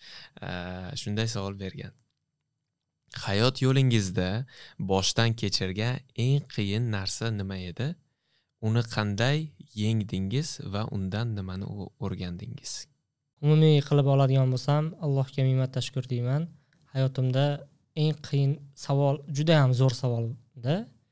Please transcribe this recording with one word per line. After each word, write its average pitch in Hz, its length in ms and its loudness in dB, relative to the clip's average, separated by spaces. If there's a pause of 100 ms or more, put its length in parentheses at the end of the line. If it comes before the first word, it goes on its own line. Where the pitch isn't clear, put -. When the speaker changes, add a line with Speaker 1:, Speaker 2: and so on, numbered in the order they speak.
(380)
Speaker 1:
aa, 90 580 -8
shunday 107 320 -2
savol 101 280 -4
bergan. 98 380 -10 (1200)
"Hayot 113 500 0
yo'lingizda 113 680 2 (500)
boshdan 95 540 2
kechirgan 101 640 -4 (180)
eng 135 340 2
qiyin 107 440 -2
narsa 98 400 -4
nima 98 260 -4
edi? 92 300 -6 (720)
Uni 113 220 2
qanday 110 540 0 (340)
yengdingiz 107 800 -2 (120)
va 98 240 -4
undan 98 500 -4
nimani 95 300 -6
o-, 101 300 -10
o'rgandingiz?" 92 760 -8 (720)
Speaker 2:
Umumiy 151 400 6
qilib 143 260 2
oladigan 135 440 4
bo'lsam, 143 320 0 (160)
Allohga 135 440 -2
ming 131 140 4
marta 131 240 -2
shukr 123 240 -6
deyman. 123 380 -2 (500)
Hayotimda 131 520 2 (500)
eng 151 200 2
qiyin 139 360 0 (220)
savol, 139 520 2
juda 156 320 2
ham 135 160 6
zo'r 127 240 4
savolda. 120 800 -4 (360)